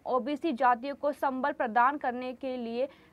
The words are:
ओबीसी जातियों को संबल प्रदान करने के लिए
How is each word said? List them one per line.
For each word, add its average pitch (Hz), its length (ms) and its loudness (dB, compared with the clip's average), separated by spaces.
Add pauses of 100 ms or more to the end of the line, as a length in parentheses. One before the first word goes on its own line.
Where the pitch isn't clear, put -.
ओबीसी 262 480 0
जातियों 247 420 2
को 285 160 -2
संबल 269 400 -2
प्रदान 247 460 2
करने 254 360 -4
के 254 240 -6
लिए 240 300 -4 (260)